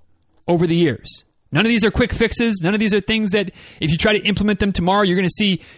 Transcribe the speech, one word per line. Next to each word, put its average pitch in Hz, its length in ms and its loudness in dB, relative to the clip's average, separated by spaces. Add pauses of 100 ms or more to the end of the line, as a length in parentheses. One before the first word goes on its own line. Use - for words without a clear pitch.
(460)
over 175 220 2
the 165 80 0
years. - 480 -2 (300)
None 185 120 2
of 226 40 2
these 226 160 2
are 208 40 4
quick 240 240 0
fixes. 226 480 -2
None 175 120 0
of 214 80 0
these 208 120 0
are 208 60 2
things 214 320 -2
that 196 200 -2 (280)
if 156 120 -2
you 165 60 0
try 214 140 2
to 214 120 0
implement 196 360 0
them 202 140 0
tomorrow, 190 300 2
you're 180 140 2
gonna 185 120 0
see 196 320 0 (160)